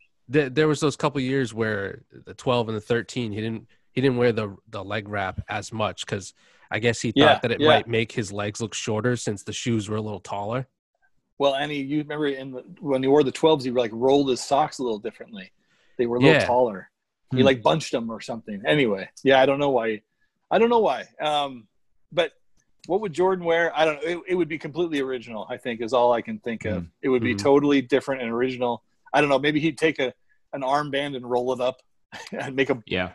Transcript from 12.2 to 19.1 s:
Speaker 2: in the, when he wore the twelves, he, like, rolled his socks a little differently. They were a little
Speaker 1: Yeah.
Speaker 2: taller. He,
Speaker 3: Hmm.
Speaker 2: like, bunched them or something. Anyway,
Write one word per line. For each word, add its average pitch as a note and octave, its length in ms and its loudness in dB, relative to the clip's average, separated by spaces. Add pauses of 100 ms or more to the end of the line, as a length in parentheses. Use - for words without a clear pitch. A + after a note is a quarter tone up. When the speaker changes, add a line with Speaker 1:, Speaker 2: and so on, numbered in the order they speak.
Speaker 2:
in C3+ 240 -6
the, C3+ 80 -10 (200)
when C3+ 220 0
he C3 60 2
wore D3 160 8
the B2+ 80 -2
twelves, D#3 320 4
he, B2+ 80 -4
like, A#2+ 200 2
rolled C3+ 380 4
his A#2+ 100 0
socks C#3 380 0
a C#3+ 60 -6
little A2 160 -4
differently. G#2 500 -12 (480)
They A#2+ 80 2
were A#2+ 100 0
a B2 40 2
little D#3 200 8
Speaker 1:
Yeah. F#2+ 60 2
Speaker 2:
taller. A#2 440 0 (420)
He, C3 60 0
Speaker 3:
Hmm. C3 60 6
Speaker 2:
like, C3+ 180 4
bunched D#3 280 0
them A#2 180 -4
or A2 120 -10
something. A2 440 -10
Anyway, B2 440 0 (160)